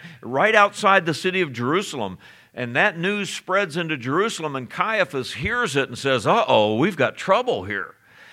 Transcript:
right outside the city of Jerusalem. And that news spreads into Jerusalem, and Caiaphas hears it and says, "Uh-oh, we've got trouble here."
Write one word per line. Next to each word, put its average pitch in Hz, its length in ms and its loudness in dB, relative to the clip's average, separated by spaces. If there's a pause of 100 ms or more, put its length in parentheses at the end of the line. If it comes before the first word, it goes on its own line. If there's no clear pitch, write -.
(220)
right 143 320 2
outside 202 500 4
the 160 80 0
city 185 280 -2
of 156 120 0
Jerusalem. 123 640 -4 (380)
And 123 220 -6
that 170 220 2
news 196 320 -4
spreads 185 460 -2
into 170 200 -4
Jerusalem, 151 600 -2
and 127 120 -8
Caiaphas 180 680 -2
hears 202 400 -4
it 139 140 0
and 120 80 -10
says, 127 300 0
"Uh-oh, 117 500 4
we've 170 200 2
got 120 200 0
trouble 196 480 0
here." 98 300 -8 (380)